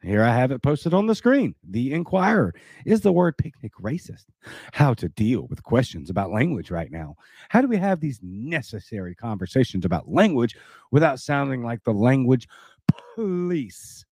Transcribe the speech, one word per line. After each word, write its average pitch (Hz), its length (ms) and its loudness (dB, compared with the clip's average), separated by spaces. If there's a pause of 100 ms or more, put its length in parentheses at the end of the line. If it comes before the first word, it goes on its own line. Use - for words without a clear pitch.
Here 104 200 2
I 117 120 4
have 127 160 2
it 135 120 -8
posted 151 320 0
on 202 100 2
the 220 80 2
screen. 240 400 2 (100)
The 123 300 -4
Inquirer. 185 640 0 (300)
"Is 214 160 2
the 196 100 2
word 175 260 2
picnic - 420 -6
racist? 117 460 -8 (460)
How 139 240 4
to 85 140 -4
deal 107 340 0
with - 180 -12
questions 113 480 -2
about 95 220 -4
language 110 400 -2
right 82 200 -6
now. 78 260 -12 (320)
How 233 120 4
do 269 60 2
we 233 100 0
have 190 220 0
these 147 240 -6
necessary 101 920 -8
conversations 98 720 -2
about 82 240 -2
language 127 480 2 (320)
without 139 300 4
sounding 139 420 -2
like 117 220 -6
the 117 100 0
language 123 540 2 (680)
police?" 180 1000 -6